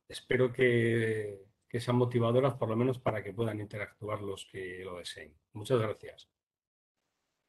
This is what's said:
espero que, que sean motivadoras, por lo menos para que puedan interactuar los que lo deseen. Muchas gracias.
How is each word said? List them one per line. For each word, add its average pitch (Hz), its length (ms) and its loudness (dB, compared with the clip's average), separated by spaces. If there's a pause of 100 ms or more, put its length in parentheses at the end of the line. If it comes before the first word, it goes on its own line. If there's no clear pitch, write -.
espero 127 460 0
que, 117 880 2 (260)
que 117 140 -4
sean 123 160 2
motivadoras, 123 580 4
por 117 140 -2
lo 110 80 0
menos 123 220 2
para 107 240 -2
que 101 100 -10
puedan 107 280 -2
interactuar 104 600 -8
los 98 260 -8
que 92 380 -10
lo 90 140 -10
deseen. 80 360 -14 (200)
Muchas 110 260 2
gracias. - 480 -6 (1200)